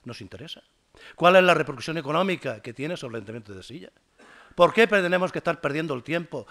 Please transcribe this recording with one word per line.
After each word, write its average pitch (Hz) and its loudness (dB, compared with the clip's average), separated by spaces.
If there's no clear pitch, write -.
nos 160 -14
interesa? 101 -18
¿Cuál 180 6
es 185 10
la 180 6
repercusión 156 -2
económica 147 -2
que 120 -14
tiene 156 -8
sobre 127 -12
el 113 -12
Ayuntamiento 107 -14
de 95 -16
Silla? 151 -18
¿Por 170 6
qué 226 6
tenemos 185 0
que 180 -8
estar - -4
perdiendo 151 -4
el 123 -8
tiempo 156 -8